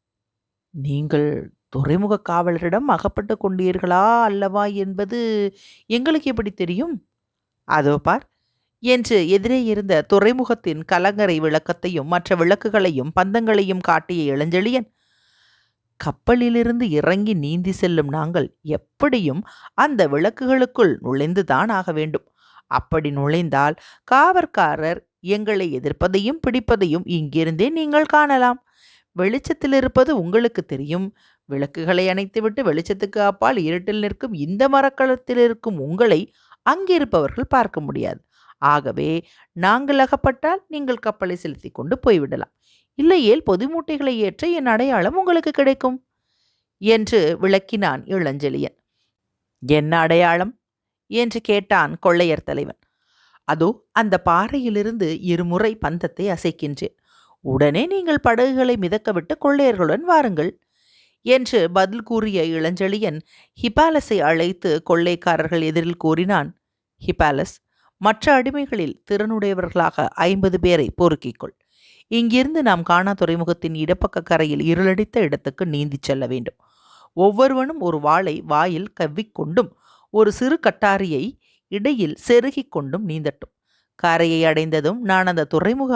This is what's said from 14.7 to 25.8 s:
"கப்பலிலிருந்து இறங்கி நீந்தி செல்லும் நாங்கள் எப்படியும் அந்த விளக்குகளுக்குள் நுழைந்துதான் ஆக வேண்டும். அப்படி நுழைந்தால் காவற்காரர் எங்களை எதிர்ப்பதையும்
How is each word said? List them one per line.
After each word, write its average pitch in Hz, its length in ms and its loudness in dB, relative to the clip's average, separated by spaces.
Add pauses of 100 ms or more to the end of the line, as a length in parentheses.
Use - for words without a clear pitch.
"கப்பலிலிருந்து 240 880 0
இறங்கி 185 440 0
நீந்தி 170 380 -2
செல்லும் 170 380 0
நாங்கள் 156 380 -2 (140)
எப்படியும் 175 800 -2 (320)
அந்த 269 340 2
விளக்குகளுக்குள் 240 960 0
நுழைந்துதான் 151 680 -2
ஆக 190 220 -4
வேண்டும். 156 360 -4 (400)
அப்படி 147 440 -2
நுழைந்தால் 143 640 0 (280)
காவற்காரர் 202 1000 2 (240)
எங்களை 202 460 -2
எதிர்ப்பதையும் 185 680 -2